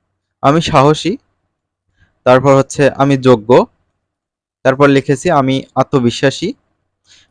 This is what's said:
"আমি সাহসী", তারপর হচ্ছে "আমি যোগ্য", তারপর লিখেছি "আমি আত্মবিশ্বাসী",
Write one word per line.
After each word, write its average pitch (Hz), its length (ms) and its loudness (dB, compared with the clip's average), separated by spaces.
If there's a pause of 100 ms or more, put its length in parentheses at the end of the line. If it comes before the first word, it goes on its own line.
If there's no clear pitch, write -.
(440)
"আমি 147 180 0
সাহসী", 151 520 0 (1120)
তারপর 127 320 2
হচ্ছে 135 320 -2
"আমি 139 280 -2
যোগ্য", 123 320 0 (1160)
তারপর 131 240 0
লিখেছি 139 420 -2
"আমি 135 240 0 (200)
আত্মবিশ্বাসী", 131 760 -4 (800)